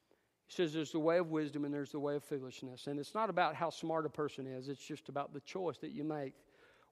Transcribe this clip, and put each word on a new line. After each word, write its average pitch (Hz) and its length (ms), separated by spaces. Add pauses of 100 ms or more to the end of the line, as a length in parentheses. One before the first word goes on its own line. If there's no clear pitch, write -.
(480)
He - 80
says 160 180
there's 156 180
the 165 80
way 165 180
of 175 120
wisdom 147 360
and 143 80
there's 143 180
the 151 80
way 143 160
of 139 80
foolishness. 131 640
And 143 120
it's 139 140
not 214 160
about 170 260
how 160 140
smart 160 360
a 143 40
person 135 380
is. 131 200
It's 139 160
just - 260
about 139 240
the 143 80
choice 175 380
that 156 120
you 147 120
make, 147 300 (580)